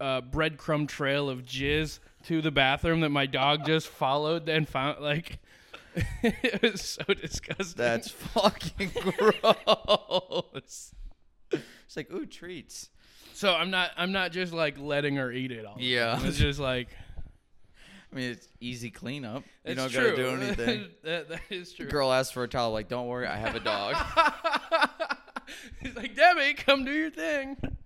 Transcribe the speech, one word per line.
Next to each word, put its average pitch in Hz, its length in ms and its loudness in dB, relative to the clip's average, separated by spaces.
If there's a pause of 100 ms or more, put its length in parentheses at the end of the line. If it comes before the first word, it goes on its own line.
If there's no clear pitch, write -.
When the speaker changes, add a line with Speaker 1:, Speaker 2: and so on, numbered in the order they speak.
Speaker 1:
uh, 131 220 -2
breadcrumb 151 640 0
trail 143 400 0
of 127 160 -6
jizz 143 540 -2 (280)
to 160 140 2
the 156 120 2
bathroom 143 480 4
that 151 100 4
my 139 160 4
dog 143 400 2
just 156 220 2
followed 151 600 0
and 156 200 2
found. 139 340 -2
Like, 147 380 -4 (340)
<laughs> - 480 -4
it 220 400 2
was 202 180 4
so - 220 -8 (100)
disgusting. 170 640 -6
Speaker 2:
That's 117 340 0
fucking - 840 0
<laughs> - 240 0
gross. - 1800 2 (580)
It's - 440 -8
like, 156 160 -8
"Ooh, 294 140 -6
treats." - 640 -16 (460)
Speaker 1:
So 196 180 4
I'm 170 180 2
not, 180 260 2
I'm 180 160 0
not 185 200 0
just, 180 200 -2
like, 151 260 0
letting 143 380 0
her 127 160 -2
eat 127 200 -4
it 113 140 -10
all 104 100 -16
the 123 80 -4
Speaker 2:
Yeah. 120 320 4
Speaker 1:
time. 120 100 0
It's - 120 0
just 143 220 2
like 127 280 -2 (1200)
Speaker 2:
I - 40 -14
mean, 127 140 -4
it's - 160 -12 (140)
easy 120 320 -8
cleanup. 127 500 -10 (220)
You - 100 -6
Speaker 1:
That's 131 180 -2
Speaker 2:
don't - 0 - (120)
gotta 208 100 4
Speaker 1:
true. 127 220 0
Speaker 2:
do 131 60 -4
anything. 202 520 -2
Speaker 1:
<laughs> - 80 -20
That, 160 280 -6
that 165 100 -10 (100)
is 180 220 -10
true. 165 160 -12
Speaker 2:
Girl 135 240 2
asks 131 200 2
for 123 120 -2
a 117 40 -4
towel, 120 240 0
like, 107 160 -4
"Don't 123 200 -4
worry, 123 180 -4
I 78 100 -4
have 113 200 -4
a - 40 -4
dog." - 360 -2
Speaker 1:
<laughs> - 1800 0
He's 262 160 -10
like, 240 180 -8
"Debbie, 294 400 6
come 277 300 4
do 269 80 -4
your 311 180 -2
thing." 294 460 -4 (300)